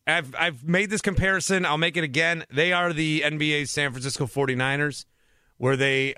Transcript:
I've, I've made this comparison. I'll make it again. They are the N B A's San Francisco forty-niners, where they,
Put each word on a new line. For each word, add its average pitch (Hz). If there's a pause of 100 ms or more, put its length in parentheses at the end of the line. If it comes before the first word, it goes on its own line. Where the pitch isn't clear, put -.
I've, 147
I've 151
made 185
this 208
comparison. 190
I'll 151
make 170
it 170
again. 160
They 156
are 175
the 156
N 151
B 151
A's 147
San 143
Francisco 131
forty-niners, 135 (500)
where 131
they, 135